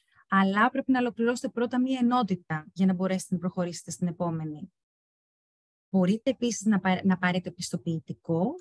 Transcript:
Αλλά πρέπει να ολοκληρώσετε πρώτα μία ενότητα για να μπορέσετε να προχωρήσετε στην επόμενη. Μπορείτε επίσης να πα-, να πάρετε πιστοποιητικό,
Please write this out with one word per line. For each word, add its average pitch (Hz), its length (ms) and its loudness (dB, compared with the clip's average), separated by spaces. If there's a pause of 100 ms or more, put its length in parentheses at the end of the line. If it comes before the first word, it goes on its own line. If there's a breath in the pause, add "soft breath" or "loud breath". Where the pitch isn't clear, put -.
(280 soft breath)
Αλλά 196 420 4
πρέπει 262 220 0
να 254 60 4
ολοκληρώσετε 240 500 0
πρώτα 240 320 -2
μία 262 220 0
ενότητα 196 680 0
για 190 140 2
να 190 80 4
μπορέσετε 185 400 -2
να 170 60 -2
προχωρήσετε 175 500 -6
στην 180 160 -4
επόμενη. 160 680 -6 (1160)
Μπορείτε 190 400 2
επίσης 240 340 -4
να 202 160 4
πα-, 185 240 0
να 185 140 2
πάρετε 180 320 0
πιστοποιητικό, 175 1120 -4